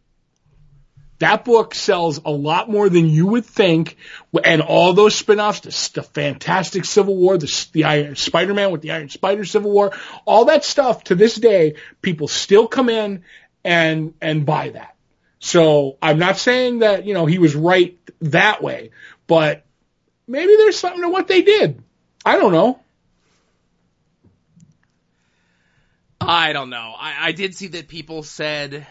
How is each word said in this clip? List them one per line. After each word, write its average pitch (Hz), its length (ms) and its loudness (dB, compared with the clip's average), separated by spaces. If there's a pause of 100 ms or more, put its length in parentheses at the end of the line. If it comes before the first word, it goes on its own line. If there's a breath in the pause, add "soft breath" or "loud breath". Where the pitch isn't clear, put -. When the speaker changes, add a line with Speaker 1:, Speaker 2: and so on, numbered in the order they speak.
(1200)
Speaker 1:
That 202 260 0
book 226 280 2
sells 170 500 -2
a 156 80 -4
lot 156 380 -4
more 208 200 2
than 170 200 4
you 160 180 2
would 233 180 0
think, 165 520 0 (340 loud breath)
w-, 170 120 0
and 165 180 2
all 165 320 4
those 208 220 4
spin-offs, 208 460 0
the - 80 -18
s-, - 200 -8
the 143 140 -10
Fantastic 165 800 -6
Civil 196 300 0
War, 185 220 2
the 147 100 -6
s-, - 200 -8
the 156 180 -2
Iron, 147 300 -2
Spider-Man 196 560 -2
with 156 100 -8
the 160 100 -12
Iron 156 180 -12
Spider 196 360 -4
Civil 202 260 -2
War, 202 220 2 (320 loud breath)
all 226 200 4
that 294 180 4
stuff, 247 420 -2
to 190 100 0
this 220 200 4
day, 196 400 2 (260 loud breath)
people 151 260 -4
still 220 400 2
come 247 220 -2
in 208 340 -6 (400 soft breath)
and, 160 580 -2
and 156 240 -4
buy 151 240 -4
that. - 260 -20 (440)
So, 151 600 2
I'm 156 180 2
not 190 180 0
saying 247 420 -2
that, 202 260 0
you 208 80 -4
know, 170 120 -2
he 165 140 0
was 151 160 2
right 175 420 0 (240)
that 175 400 0
way, - 300 -10 (340 loud breath)
but 156 400 0 (640)
maybe 339 280 4
there's 427 220 6
something 359 240 -6
to 349 80 -2
what 370 180 -2
they 370 140 2
did. 370 420 0 (420)
I 277 120 2
don't 285 140 2
know. 196 280 2 (3500)
Speaker 2:
I 170 320 0
don't 135 200 -8
know. 117 260 -14
I, 151 300 -8
I 165 40 -4
did 190 220 -8
see 196 140 -16
that 170 200 -16
people 160 360 -16
said, 147 680 -10